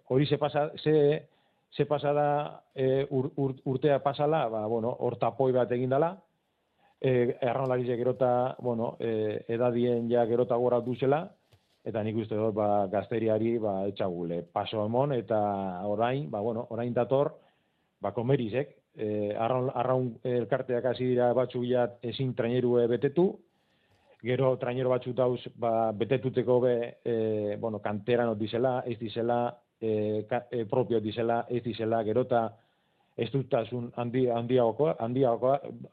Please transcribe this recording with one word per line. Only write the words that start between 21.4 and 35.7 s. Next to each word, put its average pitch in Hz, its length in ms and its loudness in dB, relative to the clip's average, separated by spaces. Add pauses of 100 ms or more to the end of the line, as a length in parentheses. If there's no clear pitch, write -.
ja 123 220 2 (120)
ezin 123 360 -4
trainerue 120 500 2
betetu, 139 400 2 (960)
gero 127 360 2
trainero 127 340 -2
batzuk 127 280 -2
dauz, 123 240 2 (120)
ba, 113 380 0
betetuteko 123 720 0
be, 123 140 4 (240)
e, 107 580 -2
bueno, 107 240 -6
kanteran 113 560 0
dizela, 117 460 0
ez 120 140 -6
dizela, 120 600 -2 (160)
e, 107 520 -2
ka-, 120 220 -4
e, 120 180 -4
propio 117 360 0
dizela, 117 440 -2
ez 120 180 -4
dizela, 113 400 -2
gero 110 200 2
eta 120 220 2 (720)
ez 117 120 -2
dutasun 120 600 -2
handi-, 123 380 0
handiagokoa-, 120 680 2
handiagokoa-, 123 640 2 (340)